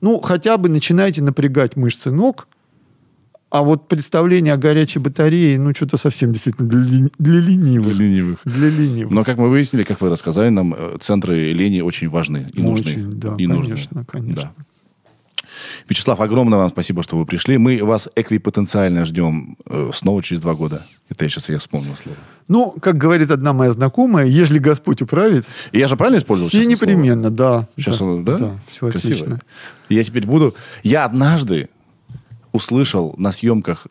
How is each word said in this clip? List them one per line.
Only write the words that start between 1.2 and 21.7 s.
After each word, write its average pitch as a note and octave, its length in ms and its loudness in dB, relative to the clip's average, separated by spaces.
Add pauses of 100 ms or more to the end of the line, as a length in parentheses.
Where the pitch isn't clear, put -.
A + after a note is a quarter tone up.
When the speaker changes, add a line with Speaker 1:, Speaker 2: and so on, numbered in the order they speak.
Speaker 1:
напрягать C#3 520 0
мышцы B2+ 360 -2
ног. G#3 360 -2 (1040)
А C#3+ 100 2
вот D3+ 260 2
представление E3 680 2
о - 20 2
горячей D3+ 400 2
батарее, D3+ 640 2
ну, C#3 160 0
что-то C3+ 220 -2
совсем B2 340 0
действительно A#2 360 -2
для A#2 120 4
лени-, C3 400 4
для E3 200 4
ленивых. E3 540 4
Speaker 2:
Для - 0 - (140)
ленивых. F2+ 380 0
Speaker 1:
Для C3+ 240 2
ленивых. C3+ 440 -2
Speaker 2:
Но, A2 100 4
как B2 140 -2
мы A#2+ 120 2
выяснили, C3 340 2
как - 180 -6
вы F#2 80 2
рассказали F2 400 0
нам, F#2 260 2
э, E2+ 240 -10
центры E2+ 540 0
лени F#2 280 0
очень E2+ 280 -4
важны D2+ 420 -4
и A#2 120 -4
Speaker 1:
Ну, A2+ 80 2
Speaker 2:
нужны. A2 200 -2
Speaker 1:
очень, G#2 200 -8
да, G#2+ 260 -8
Speaker 2:
И F2+ 80 -2
нужны. F2 180 0 (120)
Speaker 1:
конечно, C#3 300 -10
конечно. E2+ 360 -8 (160)
Speaker 2:
Да. D3+ 60 -20 (1200)
Вячеслав, - 320 0
огромное A2 380 2
вам F#2 120 2
спасибо, F2 340 -4
что - 140 -8
вы D#2+ 80 0
пришли. B2+ 320 0
Мы A#2+ 260 2
вас G#2+ 320 -2
эквипотенциально G2 880 -2
ждём, D#2+ 500 -4 (120)
э, C2+ 260 -6
снова G2 300 -2
через F2 180 -6
два E2 140 -4
года. D2+ 280 -6 (260)
Это - 160 -6
я D2+ 40 -2
щас, D2 200 -10
я D2+ 100 -4
вспомнил C#2+ 420 -10